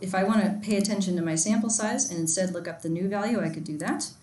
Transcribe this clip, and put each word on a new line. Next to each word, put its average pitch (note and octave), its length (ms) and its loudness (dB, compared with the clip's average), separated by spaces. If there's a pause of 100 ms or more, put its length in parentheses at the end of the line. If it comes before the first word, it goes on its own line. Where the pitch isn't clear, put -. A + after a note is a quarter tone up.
if F#3 120 -4
I F#3+ 120 4
wanna G#3+ 360 4
pay G#3+ 140 0
attention G3 400 2
to E3+ 60 0
my D#3+ 140 0
sample A3 340 2
size A3+ 400 0
and E3+ 100 -4
instead F3+ 320 0
look F3 160 -6
up E3 140 -8
the E3 80 -4
new F3 180 0
value, G#3 340 0
I D#3+ 80 0
could D#3 140 -6
do D3+ 140 -6
that. F#3+ 320 -2 (140)